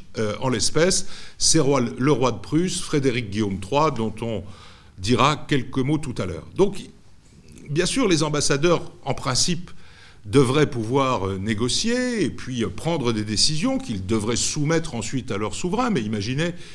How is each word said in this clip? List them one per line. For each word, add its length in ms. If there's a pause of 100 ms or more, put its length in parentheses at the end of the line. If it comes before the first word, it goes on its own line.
(200)
euh, 220
en 80
l'espèce, 580 (320)
c'est 220
roi, 220 (140)
le 160
roi 200
de 60
Prusse, 420
Frédéric 500
Guillaume 300
trois, 320
dont 280
on 220 (560)
dira 500
quelques 300
mots 200
tout 200
à 80
l'heure. 300
Donc, 240 (880)
bien 160
sûr, 220
les 160
ambassadeurs, 680 (120)
en 100
principe, 560 (540)
devraient 440
pouvoir, 580
euh, 120
négocier 840
et 60
puis, 340
euh, 60
prendre 460
des 100
décisions 540
qu'ils 260
devraient 320
soumettre 580
ensuite 360
à 80
leur 160
souverain. 340
Mais 140
imaginez, 500 (220)